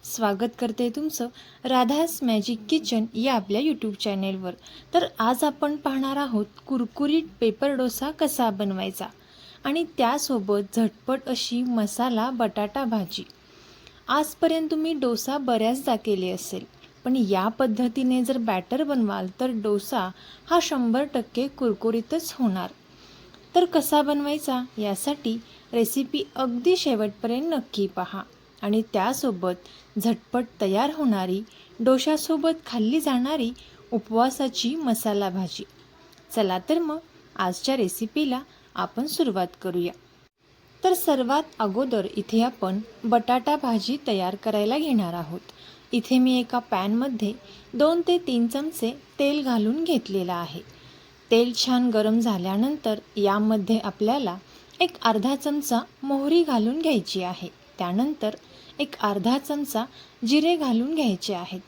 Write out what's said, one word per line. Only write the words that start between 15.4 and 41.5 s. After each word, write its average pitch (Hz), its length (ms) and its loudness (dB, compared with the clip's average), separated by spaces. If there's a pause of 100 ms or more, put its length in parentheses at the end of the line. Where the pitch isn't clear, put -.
केले 196 340 -2
असेल, 185 340 -8 (420)
पण 254 100 2
या 196 320 2
पद्धतीने 247 760 0
जर 262 140 0
बॅटर 226 460 -2
बनवाल 208 440 0 (120)
तर 254 220 -2
डोसा 202 480 -2 (400)
हा 339 120 6
शंभर 254 420 0 (100)
टक्के 247 340 -2
कुरकुरीतच 233 920 -2
होणार. 190 300 0 (840)
तर 359 100 6
कसा 302 360 2
बनवायचा 285 640 -2 (140)
यासाठी 226 600 -4 (360)
रेसिपी 240 500 0 (120)
अगदी 262 420 2
शेवटपर्यंत 240 760 -2
नक्की 233 340 -2
पहा 190 340 -8 (400)
आणि 208 200 2 (120)
त्यासोबत 190 1080 -2
झटपट 233 460 0 (160)
तयार 214 340 2
होणारी, 196 460 0 (380)
डोशासोबत 302 880 2
खाल्ली 240 360 0
जाणारी 269 480 0 (420)
उपवासाची 247 840 0
मसाला 220 540 0
भाजी. 185 340 -6 (720)
चला 190 220 2 (120)
तर 320 100 4
मग 311 180 -2 (380)
आजच्या 190 420 -2
रेसिपीला 247 640 -2 (360)
आपण 185 300 -4
सुरुवात 208 420 0 (140)
करूया. 175 320 -2 (880)
तर 370 100 6
सर्वात 285 500 2 (160)